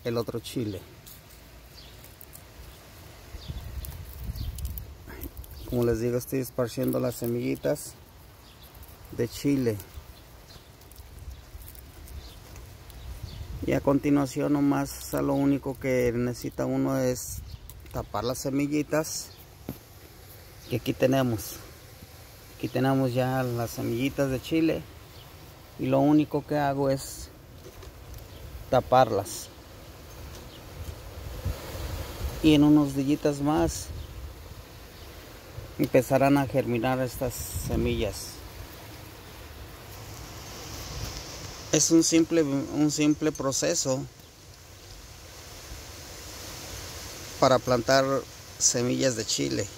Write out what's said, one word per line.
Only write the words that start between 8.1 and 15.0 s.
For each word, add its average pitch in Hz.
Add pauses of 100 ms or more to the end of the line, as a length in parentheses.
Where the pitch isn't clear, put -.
de 120
chile. 131 (4000)
Y -
a 135
continuación, 143
nomás, 139